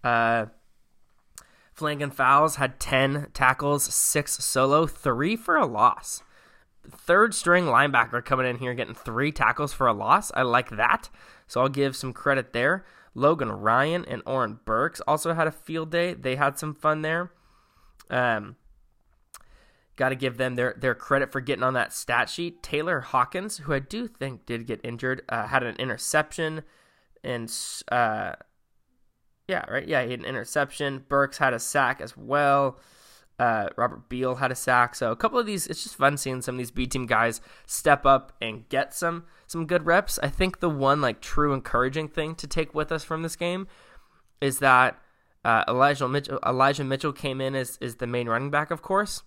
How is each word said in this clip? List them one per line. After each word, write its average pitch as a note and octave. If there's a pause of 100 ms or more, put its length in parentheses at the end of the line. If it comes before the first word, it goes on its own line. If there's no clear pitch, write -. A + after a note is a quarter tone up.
Uh, A#2 (1300)
Flanagan D3
Fowles C#3+
had C3+
ten C#3
tackles, C#3+
six -
solo, C#3
three D3
for D#4
a B3
loss. - (680)
Third G3+
string F3
linebacker A#2+
coming C3
in B2
here B2
getting A#2
three C3
tackles C3+
for C3
a A2+
loss. A2
I C3
like B2
that. A2+ (380)
So B2
I'll C3+
give C#3
some C3
credit C3+
there. D3+ (300)
Logan C#3
Ryan B2
and B2
Oren A#2+
Burks A#2
also D3+
had D#3+
a D3+
field D#3+
day. F3
They B2+
had C#3
some D3+
fun D#3
there. E3 (760)
Um, A#2 (1400)
gotta C3
give B2+
them B2+
their, A#2+
their B2+
credit C#3
for C3+
getting B2+
on B2+
that A#2+
stat A#2+
sheet. F3
Taylor D#3
Hawkins, F3+
who D3
I C3+
do A3
think -
did A#2
get A#2+
injured, B2
uh, A2+
had B2+
an A#2
interception. D3+ (600)
And, A#2
s-, -
uh, A2 (1120)
yeah, -
right? C3
Yeah, C3+
he B2
had A#2+
an -
interception. C3+
Burks C#3
had C3+
a A#2
sack C3+
as -
well. C#3 (580)
Uh, A2+
Robert -
Beal B2+
had C3
a B2+
sack. B2
So A#2
a A2+
couple A3+
of A#3
these, G3+
it's -
just -
fun C#3+
seeing C3
some B2+
of B2+
these A#2
B B2+
team B2+
guys A2+ (240)
step -
up C3+
and A2
get -
some, E3+ (220)
some E3
good E3+
reps. F3+
I C#3
think F#3
the F3
one, C#3
like, B2
true D3
encouraging C3+
thing D#3+
to -
take D#3
with D3+
us D#3+
from D#3+
this E3
game F3+ (720)
is C3+
that, C3 (460)
uh, A2+
Elijah C3+
Mitchell, C#3
Elijah C#3
Mitchell C3+
came C3+
in C3+
as, B2+
as A#2+
the B2
main A#2+
running B2+
back, D3
of E3
course G3